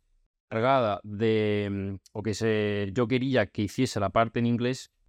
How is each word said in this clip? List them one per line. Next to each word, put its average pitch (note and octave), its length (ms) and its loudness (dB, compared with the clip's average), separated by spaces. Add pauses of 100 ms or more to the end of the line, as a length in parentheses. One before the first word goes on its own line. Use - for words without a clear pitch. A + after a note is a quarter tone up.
(500)
Cargada A2+ 540 2
de, G#2 680 0
mm, G2 260 -4 (180)
o G#2+ 100 -8
que A2 100 -2
se, G#2 600 0
yo A#2+ 140 2
quería B2+ 400 2
que - 160 -4
hiciese A#2 360 -2
la G2 100 0
parte A#2 300 2
en A#2+ 60 2
inglés, A#2+ 460 -2 (180)